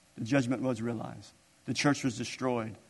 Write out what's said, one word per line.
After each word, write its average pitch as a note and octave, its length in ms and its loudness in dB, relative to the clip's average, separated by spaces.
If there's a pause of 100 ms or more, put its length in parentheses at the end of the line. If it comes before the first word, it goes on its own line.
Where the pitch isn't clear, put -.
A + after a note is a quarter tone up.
(180)
The - 60 -6
judgment A#2+ 380 2
was B2 200 0
realized. A2+ 520 -6 (320)
The B2+ 80 -2
church C#3 320 4
was A#2+ 120 0
destroyed. A#2 600 -2 (120)